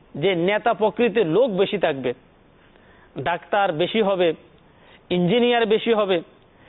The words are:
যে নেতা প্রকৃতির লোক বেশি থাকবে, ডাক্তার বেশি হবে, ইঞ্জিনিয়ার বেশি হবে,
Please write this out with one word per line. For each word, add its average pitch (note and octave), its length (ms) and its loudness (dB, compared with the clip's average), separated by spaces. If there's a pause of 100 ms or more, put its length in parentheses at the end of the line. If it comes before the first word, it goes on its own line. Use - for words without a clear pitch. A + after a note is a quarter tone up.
(140)
যে F3 200 0
নেতা G3+ 400 0
প্রকৃতির G#3+ 520 0
লোক G#3+ 240 2
বেশি F#3+ 280 -2
থাকবে, C3+ 360 -2 (1040)
ডাক্তার F3 540 -2
বেশি F3 300 -2
হবে, F3+ 320 0 (760)
ইঞ্জিনিয়ার A#3 560 2
বেশি A3 260 0
হবে, G3 300 0 (460)